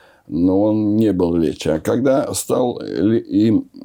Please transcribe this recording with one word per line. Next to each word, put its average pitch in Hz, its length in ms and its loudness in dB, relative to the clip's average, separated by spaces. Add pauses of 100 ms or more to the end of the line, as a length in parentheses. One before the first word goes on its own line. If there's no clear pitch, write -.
(300)
но 92 320 2
он 107 340 0
не 110 180 2
был 87 220 0
лечащим. 78 400 0
А 80 40 -2
когда 131 540 0
стал 120 480 -2
ли 92 380 0
им, 107 500 0 (160)